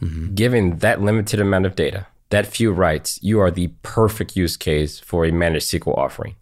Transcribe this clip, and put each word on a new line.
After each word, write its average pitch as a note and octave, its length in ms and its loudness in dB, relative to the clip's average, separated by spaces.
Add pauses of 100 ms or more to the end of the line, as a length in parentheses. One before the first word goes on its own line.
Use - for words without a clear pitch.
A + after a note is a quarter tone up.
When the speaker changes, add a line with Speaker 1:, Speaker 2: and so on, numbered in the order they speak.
Speaker 1:
Mm-hmm. E2 340 -6
Speaker 2:
given G#2 420 2
that G#2 240 0
limited G#2 400 0
amount G2 240 2
of F#2 100 -4
data, F2+ 300 -2 (240)
that G2+ 180 2
few A2+ 240 0
writes, E2 500 0
you G#2+ 200 2
are F2+ 100 4
the F2+ 160 -2 (160)
perfect G#2+ 540 0
use F2 180 0
case D2+ 440 -2
for E2 260 0
a E2 80 2
managed E2+ 400 0
S E2 100 -2
Q D2 80 -2
L - 140 0
offering. - 360 -8